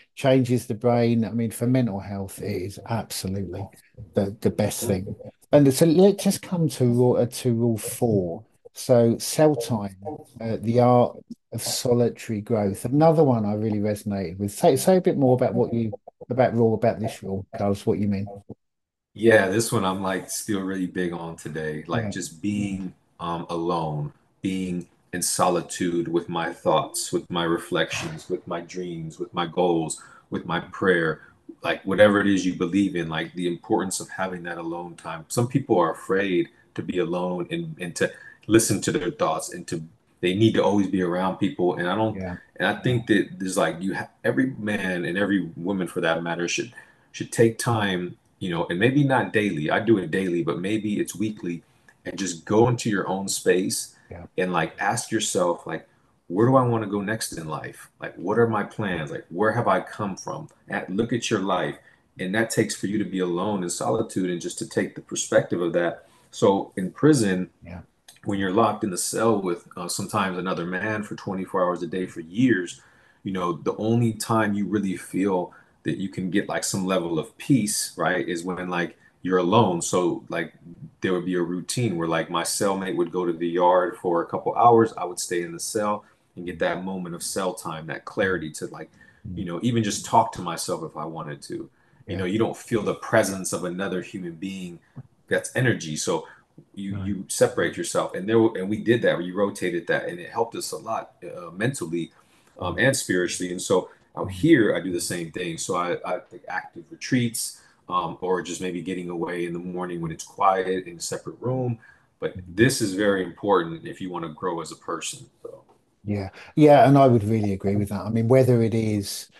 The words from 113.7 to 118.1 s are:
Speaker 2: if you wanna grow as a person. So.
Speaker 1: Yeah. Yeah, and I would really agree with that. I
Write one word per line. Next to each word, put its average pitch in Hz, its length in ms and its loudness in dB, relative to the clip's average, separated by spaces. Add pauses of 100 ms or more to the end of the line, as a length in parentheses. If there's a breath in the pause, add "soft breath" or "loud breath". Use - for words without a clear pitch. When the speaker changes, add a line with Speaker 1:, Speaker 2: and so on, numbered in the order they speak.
Speaker 2:
if - 140 -12
you 92 100 -8
wanna 85 180 -8
grow 82 320 -6
as 78 100 -10
a 78 60 -16
person. - 500 -10 (160)
So. - 200 -18 (440)
Speaker 1:
Yeah. 101 220 -4 (260 loud breath)
Yeah, 143 320 10
and 139 120 8
I 135 80 10
would 120 180 6
really 104 300 0
agree 98 220 0
with 101 120 0
that. 98 140 -6
I 90 80 -6